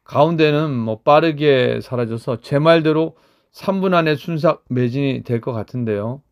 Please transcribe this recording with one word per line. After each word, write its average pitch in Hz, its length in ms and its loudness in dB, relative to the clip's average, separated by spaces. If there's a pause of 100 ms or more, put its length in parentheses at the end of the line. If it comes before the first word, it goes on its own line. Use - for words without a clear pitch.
가운데는 151 680 2
뭐 113 300 -4
빠르게 147 800 2
사라져서 120 600 -6
제 143 180 -4
말대로 160 580 2 (340)
삼 196 300 -6
분 185 140 0
안에 160 200 2
순삭 156 540 -2
매진이 127 560 -2
될 117 160 -4
것 127 120 -6
같은데요. 113 800 -6